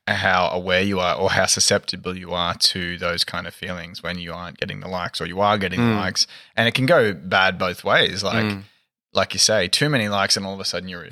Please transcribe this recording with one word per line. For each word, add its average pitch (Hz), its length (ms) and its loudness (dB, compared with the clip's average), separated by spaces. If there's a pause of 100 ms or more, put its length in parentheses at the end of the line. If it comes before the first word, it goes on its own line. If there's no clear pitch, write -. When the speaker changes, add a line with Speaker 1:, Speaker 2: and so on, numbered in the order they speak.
Speaker 1:
how 95 420 2
aware 90 320 2
you 98 180 0
are 87 180 2
or 92 140 2
how 95 160 4
susceptible 92 680 0
you 87 160 -12
are 87 220 -2
to 90 440 -2
those 87 260 -2
kind 87 220 -8
of 85 60 -12
feelings 90 500 -10
when 87 160 -6
you 85 140 -10
aren't 87 260 -12
getting 98 200 -8
the 95 80 -12
likes 90 320 -6
or - 60 -4
you 87 160 -4
are 104 160 4
getting 92 240 -2
the 117 120 2
Speaker 2:
Mm. 107 40 0
Speaker 1:
likes. 92 300 -2 (280)
And 113 120 2
it 117 60 2
can 131 120 2
go 127 280 6
bad 92 440 2
both 90 260 -4
ways. 101 400 2
Like, 107 220 0
Speaker 2:
Mm. 101 180 -4 (500)
Speaker 1:
like 95 200 0
you 101 60 -4
say, 104 280 4
too 147 220 0
many 120 200 0
likes 101 280 2
and 98 80 -4
all 98 80 -6
of 98 60 -10
a 92 60 -10
sudden 90 240 -6
you're, 87 220 -12